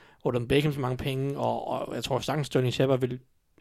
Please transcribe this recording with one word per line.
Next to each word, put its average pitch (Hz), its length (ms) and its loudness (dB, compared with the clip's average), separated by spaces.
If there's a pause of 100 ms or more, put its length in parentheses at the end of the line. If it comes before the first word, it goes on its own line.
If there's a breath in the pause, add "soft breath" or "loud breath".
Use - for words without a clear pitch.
(240 soft breath)
Odell 120 240 0
Beckham 147 260 4
så 139 60 -6
mange 127 180 -2
penge, 139 400 -2
og, 117 300 -2
og - 280 -4
jeg 120 80 -4
tror 127 160 0
sagtens, 139 280 -2
Sterling 127 260 2
Shepard 135 260 2
vil 127 200 -2 (420)